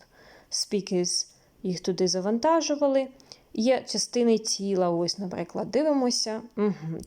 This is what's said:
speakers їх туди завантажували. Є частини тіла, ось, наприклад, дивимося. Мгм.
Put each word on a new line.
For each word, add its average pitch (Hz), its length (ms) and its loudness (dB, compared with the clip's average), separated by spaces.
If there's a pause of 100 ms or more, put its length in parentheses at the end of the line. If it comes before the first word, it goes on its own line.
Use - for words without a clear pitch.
(520)
speakers 185 760 -2 (360)
їх 180 160 -2
туди 185 280 0
завантажували. 269 1000 2 (460)
Є 247 340 2
частини 233 500 2
тіла, 196 520 0
ось, 170 280 0
наприклад, 185 540 -6
дивимося. 247 680 0 (140)
Мгм. 165 520 -2